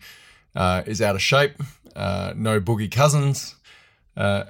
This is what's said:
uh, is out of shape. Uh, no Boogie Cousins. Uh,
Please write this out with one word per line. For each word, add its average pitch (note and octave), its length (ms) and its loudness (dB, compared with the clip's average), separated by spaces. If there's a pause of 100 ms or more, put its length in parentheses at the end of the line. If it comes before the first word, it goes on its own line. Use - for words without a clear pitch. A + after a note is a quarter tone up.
(560)
uh, F#2 300 0
is G#2+ 160 -6
out G2+ 120 2
of F#2+ 80 -2
shape. C#3+ 380 2 (340)
Uh, F#2+ 420 -4
no A2 240 0
Boogie G#2 300 -2
Cousins. C#3 640 2 (640)
Uh, G2+ 340 0